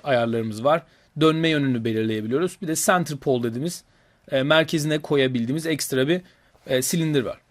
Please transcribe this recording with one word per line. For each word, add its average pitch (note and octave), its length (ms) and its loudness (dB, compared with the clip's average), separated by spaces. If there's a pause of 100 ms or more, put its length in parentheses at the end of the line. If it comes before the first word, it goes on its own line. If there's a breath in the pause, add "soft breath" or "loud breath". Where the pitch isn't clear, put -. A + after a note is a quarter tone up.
ayarlarımız A#2 600 0
var. D#3+ 180 2 (380 soft breath)
Dönme D#3+ 280 4
yönünü C3+ 360 0
belirleyebiliyoruz. A2+ 760 -2
Bir F3 60 -6
de D#3 60 -4
center E3+ 420 0
pole B2+ 260 0
dediğimiz, B2 420 -6 (460)
e, C3+ 120 0
merkezine D#3 560 2
koyabildiğimiz C3+ 680 0
ekstra C#3 420 -2
bir, F3+ 120 0 (460 soft breath)
e, C3 160 0
silindir D#3 400 0
var. G2 160 -8 (120)